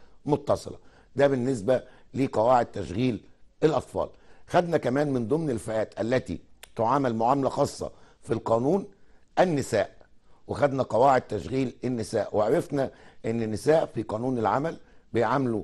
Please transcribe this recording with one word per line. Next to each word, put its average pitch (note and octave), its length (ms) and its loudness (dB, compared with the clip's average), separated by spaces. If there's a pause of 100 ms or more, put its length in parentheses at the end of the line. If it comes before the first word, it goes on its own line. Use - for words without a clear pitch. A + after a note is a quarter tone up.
(260)
متصلة. C#3 500 -2 (400)
ده C#3 100 6
بالنسبة B2+ 560 0 (320)
لقواعد A#2+ 520 2
تشغيل G2+ 580 -4 (380)
الأطفال. B2+ 460 0 (380)
خدنا E3+ 300 2
كمان C#3+ 360 0
من A#2+ 160 -2
ضمن D3+ 220 -2
الفئات A2 500 -4
التي A2+ 400 -4 (360)
تعامل B2 400 0
معاملة B2+ 320 2
خاصة - 420 -2 (320)
في - 100 -8
القانون A#2 540 0 (520)
النساء، C3+ 520 2 (580)
وخدنا B2+ 340 0
قواعد B2+ 400 4
تشغيل A#2 520 -4 (100)
النساء، A2+ 520 -4
وعرفنا C3+ 540 0 (360)
إن A#2 160 -2
النساء A#2 440 2
في - 160 -6
قانون A#2+ 360 -4
العمل B2+ 380 0 (360)
بيعاملوا A#2 520 0